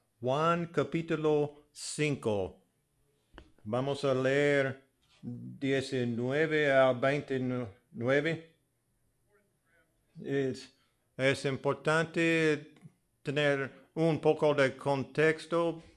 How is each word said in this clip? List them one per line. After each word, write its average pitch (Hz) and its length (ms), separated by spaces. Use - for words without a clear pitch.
Juan 160 480
capítulo 151 1040
cinco. 113 920
Vamos 131 400
a 135 120
leer 135 680
diecinueve 131 1500
a 131 220
veintinueve. 135 1600
Es, 135 520
es 135 300
importante 156 1300
tener 139 720
un 160 260
poco 156 360
de 131 200
contexto, 160 1080